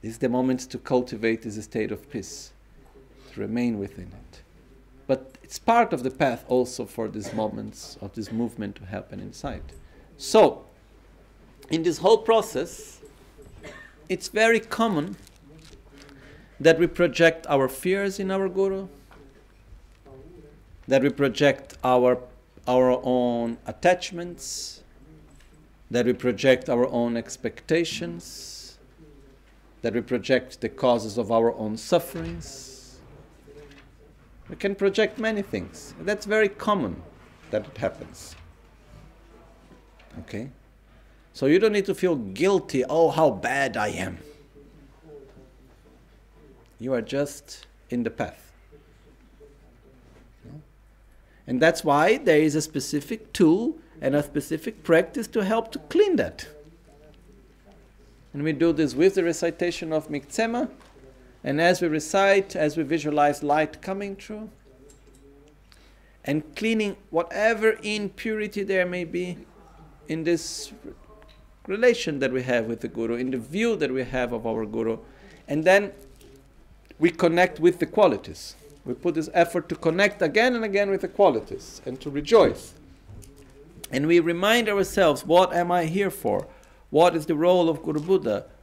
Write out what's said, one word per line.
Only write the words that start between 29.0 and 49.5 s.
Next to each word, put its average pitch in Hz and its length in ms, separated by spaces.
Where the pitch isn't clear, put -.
that 110 120
we 117 80
project - 580
the 113 80
causes 113 500
of 110 140
our 117 240
own 110 220
sufferings. - 1200
We 170 80
can 196 180
project 202 440
many 214 220
things. - 600
That's 202 240
very 208 240
common 165 520
that 107 140
it - 120
happens. - 580
Okay? 113 300
So - 120
you 160 140
don't 220 120
need 202 140
to 190 100
feel 180 200
guilty, 127 680
"Oh, 160 260
how 147 220
bad 123 460
I 107 120
am." 92 280
You 127 140
are 117 80
just - 640
in 120 140
the 113 60
path. - 420